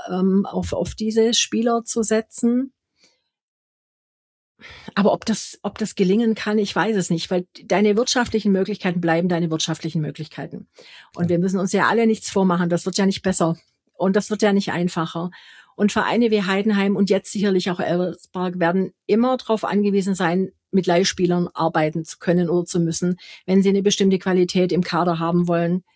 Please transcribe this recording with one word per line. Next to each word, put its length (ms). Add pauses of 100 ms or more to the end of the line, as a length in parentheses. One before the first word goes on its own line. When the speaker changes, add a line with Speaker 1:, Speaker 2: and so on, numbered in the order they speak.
Speaker 1:
ähm, 360
auf, 260
auf 240
diese 380
Spieler 500
zu 200
setzen. 680 (2250)
Aber 160
ob 140
das, 360
ob 160
das 180
gelingen 400
kann, 220
ich 160
weiß 220
es 140
nicht, 200
weil 160 (200)
deine 320
wirtschaftlichen 560
Möglichkeiten 480
bleiben 260
deine 240
wirtschaftlichen 480
Möglichkeiten. 720 (460)
Und 100
Speaker 2:
Ja. 60
Speaker 1:
wir 80
müssen 200
uns 140
ja 160
alle 180
nichts 220
vormachen, 400
das 160
wird 120
ja 80
nicht 180
besser 340 (360)
und 220
das 140
wird 120
ja 120
nicht 180
einfacher. 600 (460)
Und 140
Vereine 400
wie 100
Heidenheim 540
und 140
jetzt 240
sicherlich 360
auch 120
Elversberg 800
werden 340 (140)
immer 280
darauf 300
angewiesen 500
sein, 380 (180)
mit 160
Leihspielern 640
arbeiten 560
zu 120
können 320
oder 160
zu 140
müssen, 380 (280)
wenn 160
sie 80
eine 120
bestimmte 360
Qualität 540
im 120
Kader 360
haben 300
wollen. 340 (120)